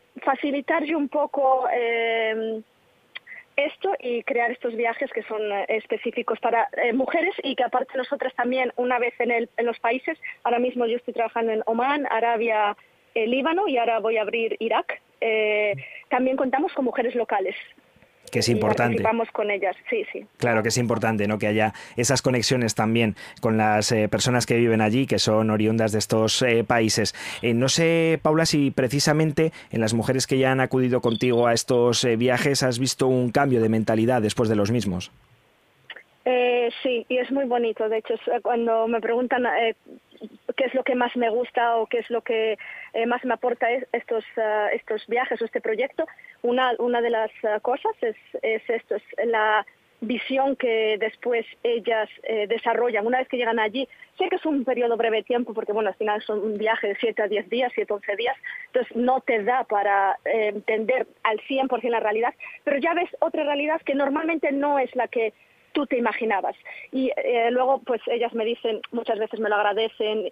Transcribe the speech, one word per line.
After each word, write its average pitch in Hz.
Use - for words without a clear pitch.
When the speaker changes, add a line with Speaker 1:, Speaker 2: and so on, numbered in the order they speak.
Speaker 1:
facilitar 285
yo 311
un 285
poco... 269
Eh, 226
esto 311
y 240
crear 240
estos 240
viajes 233
que 220
son, 214
eh, 202
específicos 220
para, 226
eh, 240
mujeres 320
y 269
que 247
aparte 254
nosotras 262
también, 247
una 247
vez 233
en 240
el, 233
en 226
los 233
países, 262
ahora 240
mismo 247
yo 233
estoy -
trabajando 226
en 220
Omán, 262
Arabia, 220
eh, 220
Líbano 320
y 269
ahora 226
voy 220
a 214
abrir 220
Irak, 226
eh, 214
también 262
contamos 269
con 269
mujeres 240
locales. 214
Speaker 2:
Que 117
es 110
Speaker 1:
Y 120
Speaker 2:
importante. 110
Speaker 1:
participamos 226
con 208
ellas, 190
sí, 226
sí. 202
Speaker 2:
Claro 113
que 113
es -
importante, 110
¿no?, 107
que 107
haya 107
esas 123
conexiones 123
también 113
con 110
las, 107
eh, 107
personas 117
que 120
viven 113
allí, 113
que 101
son 110
oriundas 110
de 107
estos, 110
eh, 117
países. 113
Eh, 120
no 127
sé, 165
Paula, 160
si 143
precisamente 151
en 113
las 110
mujeres 127
que 131
ya 131
han 131
acudido 127
contigo 120
a 117
estos, 120
eh, 117
viajes 127
has 123
visto 131
un 127
cambio 131
de 110
mentalidad 113
después 107
de 110
los 101
mismos. 101
Speaker 1:
Eh, 247
sí, 247
y 254
es 247
muy 277
bonito. 233
De 220
hecho, 220
es, 220
eh, 233
cuando 226
me 226
preguntan, 240
eh, 226
qué 269
es 247
lo 254
que 254
más 240
me 233
gusta 233
o 220
qué 240
es 220
lo 226
que, 220
eh, 226
más 240
me 240
aporta 247
es-, 247
estos, 226
ah, 214
estos 220
viajes 240
o 233
este 226
proyecto. 247
Una, 247
una 240
de 233
las, 220
ah, 214
cosas 285
es, 220
es 220
esto, 226
es 214
la 214
visión 262
que 220
después 226
ellas, 226
eh, 214
desarrollan 226
una 254
vez 262
que 254
llegan 233
allí. 220
Sé 359
que 370
es -
un 285
periodo 240
breve 226
de 208
tiempo 240
porque, 214
bueno, 214
al 190
final 214
son 214
un 214
viaje 220
de 196
siete 220
a 202
diez 190
días, 247
siete, 208
once 202
días, 233
entonces -
no 254
te 226
da 247
para, 202
eh, 214
entender 220
al 214
cien 269
por 240
cien 233
la 220
realidad, 220
pero 285
ya 330
ves 349
otra 320
realidad 294
que 277
normalmente 294
no 285
es 262
la 233
que 226
tú 294
te 262
imaginabas. 220
Y, 262
eh, 233
luego, 254
pues, 240
ellas 233
me 226
dicen, 226
muchas 233
veces 214
me 214
lo 208
agradecen 214